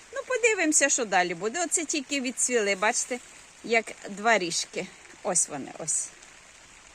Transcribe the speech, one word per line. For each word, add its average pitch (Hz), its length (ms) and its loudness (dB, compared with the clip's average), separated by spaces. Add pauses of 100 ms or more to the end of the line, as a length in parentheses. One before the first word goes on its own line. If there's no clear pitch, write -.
(160)
Ну, 539 100 -4
подивимося, 392 640 4
що 277 160 0
далі 180 300 2
буде. 226 300 -4
Оце 330 200 -2
тільки 285 360 -4
відцвіли, 233 540 0
бачите, 214 440 0 (460)
як 220 280 0 (160)
два 202 300 2
ріжки. 175 480 -4 (360)
Ось - 260 0
вони, 139 300 -10
ось. - 300 -4 (880)